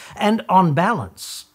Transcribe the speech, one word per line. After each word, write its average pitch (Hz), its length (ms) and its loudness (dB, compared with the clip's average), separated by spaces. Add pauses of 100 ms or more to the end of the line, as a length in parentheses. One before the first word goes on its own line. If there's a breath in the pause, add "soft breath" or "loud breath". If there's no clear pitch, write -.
(160 loud breath)
And 214 320 0
on 180 280 4
balance, 165 800 -4